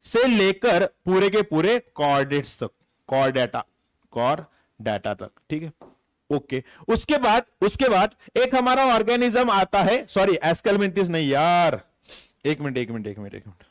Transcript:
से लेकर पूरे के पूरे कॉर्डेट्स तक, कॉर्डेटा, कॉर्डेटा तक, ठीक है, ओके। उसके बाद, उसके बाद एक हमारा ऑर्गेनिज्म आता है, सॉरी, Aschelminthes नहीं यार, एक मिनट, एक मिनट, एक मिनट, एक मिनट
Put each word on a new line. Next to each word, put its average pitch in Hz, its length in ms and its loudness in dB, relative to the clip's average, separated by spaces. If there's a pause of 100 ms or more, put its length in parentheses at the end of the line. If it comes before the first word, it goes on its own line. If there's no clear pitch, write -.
से 240 220 0
लेकर 196 580 2 (200)
पूरे 190 240 2
के 208 120 0
पूरे 196 360 0 (180)
कॉर्डेट्स 143 680 -2
तक, 113 80 -10 (380)
कॉर्डेटा, 131 540 0 (480)
कॉर्डेटा 117 1000 -6
तक, 101 180 -14 (180)
ठीक 156 140 -6
है, 160 80 -12 (580)
ओके। 135 340 -4 (240)
उसके 233 300 0
बाद, 247 280 2 (160)
उसके 226 280 0
बाद 208 260 2 (220)
एक 254 180 0
हमारा 254 300 2
ऑर्गेनिज्म 240 680 2
आता 196 320 2
है, 226 240 0
सॉरी, 196 280 2 (100)
Aschelminthes 190 640 0
नहीं 160 200 -2
यार, 160 520 2 (640)
एक 147 160 -2
मिनट, 139 160 -4
एक 117 140 -4
मिनट, 110 160 -8
एक 101 120 -12
मिनट, 101 140 -14
एक 101 140 -18
मिनट 92 240 -20